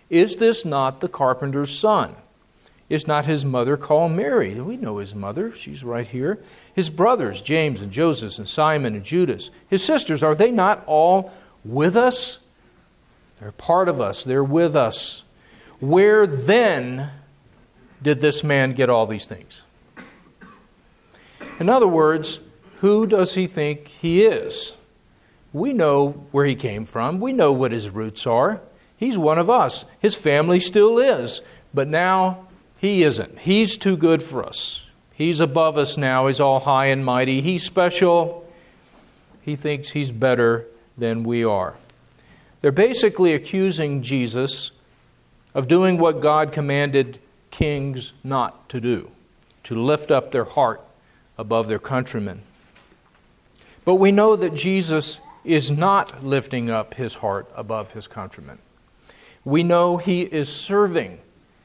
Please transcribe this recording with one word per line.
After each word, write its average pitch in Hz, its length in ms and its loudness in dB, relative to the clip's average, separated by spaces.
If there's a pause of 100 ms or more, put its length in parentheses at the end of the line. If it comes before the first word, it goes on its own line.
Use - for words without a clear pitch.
"Is 170 260 2
this 226 300 0
not 139 340 -2
the 185 80 -4
carpenter's 139 680 -2
son? 196 380 0 (720)
Is 151 180 -4
not 147 180 -2
his 147 200 -2
mother 131 320 0
called 160 340 0
Mary?" 170 480 -2
We 185 160 -8
know 175 220 -8
his 101 180 -10
mother. 120 380 -8
She's 139 300 -18
right 120 220 -6
here. 127 340 -6 (340)
"His 175 160 -4
brothers, 156 520 0
James 143 380 -2
and 101 120 -12
Joseph 120 460 -2
and 107 120 -14
Simon 151 460 -2
and 101 80 -10
Judas, 160 460 -2 (200)
his 190 140 0
sisters, 170 400 0
are 156 120 2
they 214 160 2
not 202 360 0
all 175 440 2 (320)
with 147 320 0
us?" 254 440 0 (1000)
They're 104 120 -16
part 180 360 0
of 147 140 -2
us. 98 220 -6
They're 131 200 0
with 151 320 2
us. - 480 -2 (560)
"Where 202 480 4
then 143 840 0 (920)
did 143 160 2
this 147 240 0
man 139 300 2
get 127 160 2
all 113 160 4
these 104 200 -6
things?" - 380 -18 (2000)
In 175 100 0
other 240 180 6
words, 160 520 2 (400)
who 208 260 4
does 190 300 2
he 185 120 0
think 147 400 -6
he 170 380 2
is? - 480 -2 (800)
We 208 180 -2
know 143 600 2
where 143 140 2
he 135 100 0
came 110 300 -8
from. 131 340 -4
We 247 120 -4
know 185 200 4
what 127 200 0
his 107 180 -6
roots 107 360 -8
are. 135 340 2 (380)
He's 233 200 -4
one 156 200 2
of 170 120 2
us. 202 360 0 (140)
His 202 160 0
family 156 440 2
still 214 380 4
is. 208 440 0 (320)
But 135 140 0
now 185 600 0 (300)
he 196 260 2
isn't. 110 360 -2
He's 202 380 2
too 190 180 0
good 160 280 2
for 131 200 -8
us. - 440 -10 (260)
He's 156 260 -2
above 160 380 0
us 147 200 0
now. 131 280 2
He's 135 140 0
all 135 220 4
high 135 260 2
and 135 180 0
mighty. 131 360 0
He's 175 220 -2
special. 175 800 2 (1000)
He 151 120 -6
thinks 143 360 -6
he's 143 180 -4
better 117 560 2 (320)
than 113 260 -4
we 117 200 -2
are. 101 320 -2 (840)
They're 143 100 2
basically 202 640 2
accusing 156 640 -2
Jesus 123 680 -4 (840)
of 135 140 -4
doing 180 320 4
what 160 220 2
God 151 300 2
commanded 143 680 -2 (320)
kings 139 640 -4 (100)
not 131 460 -4
to 123 120 -8
do, 117 300 -2 (540)
to 120 100 -8
lift 147 340 -2
up 131 220 0
their 120 140 -2
heart 120 360 0 (560)
above 113 300 -2
their 107 120 -4
countrymen. 107 640 -6 (1400)
But 185 120 4
we 196 160 6
know 214 240 6
that 175 180 0
Jesus 160 640 -2 (240)
is 147 280 0
not 170 520 0
lifting 135 460 -2
up 110 240 -4
his 120 220 -8
heart 101 400 -6
above 107 380 -8
his 107 120 -18
countrymen. 90 540 -18 (840)
We 147 200 0
know 175 340 2
he 175 240 -2
is 151 280 -4
serving 170 680 -2 (480)